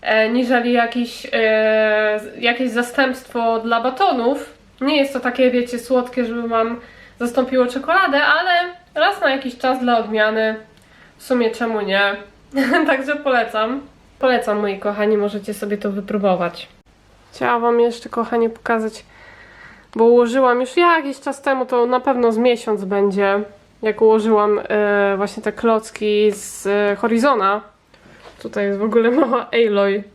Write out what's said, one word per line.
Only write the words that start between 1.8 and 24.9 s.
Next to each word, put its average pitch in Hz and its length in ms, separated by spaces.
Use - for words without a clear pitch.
z-, - 220
jakieś 240 280
zastępstwo 240 880
dla 233 220
batonów. 262 720
Nie 277 160
jest 277 160
to 254 80
takie, 254 300
wiecie, 240 280
słodkie, 247 460
żeby 233 240
wam 226 320
zastąpiło 247 480
czekoladę, 285 580
ale 330 260
raz 370 260
na 311 100
jakiś 269 280
czas 254 220
dla 240 180
odmiany, 220 580
w - 60
sumie 240 280
czemu 226 300
nie? 202 360
<laughs> 269 380
Także 277 300
polecam. 240 640
Polecam, 226 420
moi 202 180
kochani, 208 380
możecie 208 380
sobie 208 240
to 208 120
wypróbować. 196 800
Chciałam 240 300
wam 240 180
jeszcze, 233 280
kochani, 226 420
pokazać, 220 540
bo 226 80
ułożyłam 240 560
już 254 160
jakiś 320 440
czas 277 220
temu, 269 240
to 240 200
na 247 140
pewno 247 320
z 214 60
miesiąc 233 460
będzie, 196 560
jak 214 200
ułożyłam, 214 680
e, 202 480